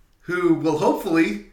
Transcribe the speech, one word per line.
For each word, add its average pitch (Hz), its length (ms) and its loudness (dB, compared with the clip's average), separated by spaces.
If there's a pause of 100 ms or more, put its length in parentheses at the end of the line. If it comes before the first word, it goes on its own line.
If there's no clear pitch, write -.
(220)
Who 175 320 0
will 151 240 0
hopefully 185 760 0